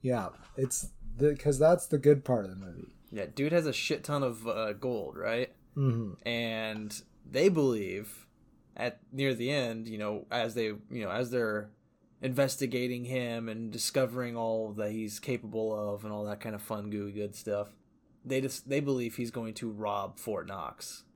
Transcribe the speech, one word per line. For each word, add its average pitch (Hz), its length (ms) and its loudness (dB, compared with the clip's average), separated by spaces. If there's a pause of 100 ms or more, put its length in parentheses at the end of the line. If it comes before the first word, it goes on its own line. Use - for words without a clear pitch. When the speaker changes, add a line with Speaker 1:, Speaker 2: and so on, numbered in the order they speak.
Speaker 1:
Yeah, 120 280 0 (280)
it's - 320 -2 (280)
the, 147 180 6
'cause 139 240 2
that's 175 280 8
the 151 100 4
good 143 280 8
part 117 180 4
of 92 80 -8
the 92 60 -10
movie. 87 360 -12 (160)
Speaker 2:
Yeah, 101 240 -4
dude 147 200 2
has 170 140 6
a 135 60 2
shit - 300 0
ton 147 180 0
of, 117 240 -2
uh, 110 280 0
gold, 101 440 -2
right? 113 360 0 (240)
Speaker 1:
Mm-hmm. 117 500 2
Speaker 2:
And 110 720 -2 (280)
they 151 180 6
believe 110 800 2 (480)
at, 120 240 -4 (140)
near 135 200 2
the 120 160 0
end, 117 380 0
you 110 100 -8
know, 104 320 -2
as 117 260 0
they, 113 100 2
you 107 140 -2 (120)
know, 110 180 -4
as 117 220 0
they're 107 380 0 (520)
investigating 127 840 0
him 120 420 -2
and 113 240 -6
discovering 120 640 0
all 113 380 0
that 107 180 -2
he's 107 280 -4
capable 110 540 -2 (200)
of 104 100 -6
and 107 80 -6
all 104 140 -4
that 104 160 -6
kind 110 140 -6
of 104 60 -8
fun, 104 280 -6
gooey, 101 240 -4
good 104 200 -4
stuff, 104 360 -4 (560)
they 131 160 0
just, 131 260 -6
they 139 140 2
believe 127 340 0
he's 117 160 -2
going 113 220 -6
to 113 180 -4
rob 101 480 -2
Fort 98 280 -4
Knox. - 560 -10 (120)